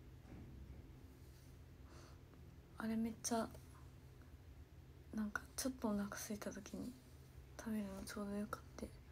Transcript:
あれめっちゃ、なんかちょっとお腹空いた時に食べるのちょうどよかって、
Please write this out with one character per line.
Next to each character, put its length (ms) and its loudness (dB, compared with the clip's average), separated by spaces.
あ 60 2
れ 120 6
め 140 6
っ 20 -2
ち 100 6
ゃ、 140 8
な 80 6
ん 80 4
か 100 4
ち 140 4
ょ 20 6
っ 40 -2
と 120 6
お 40 10
腹 180 6
空 240 0
い 40 2
た 140 0
時 240 -4
に 160 0
食 140 0
べ 60 6
る 80 6
の 200 0
ち 120 -2
ょ 60 4
う 20 4
ど 100 4
よ 120 6
か 120 -2
っ 40 -10
て、 140 -2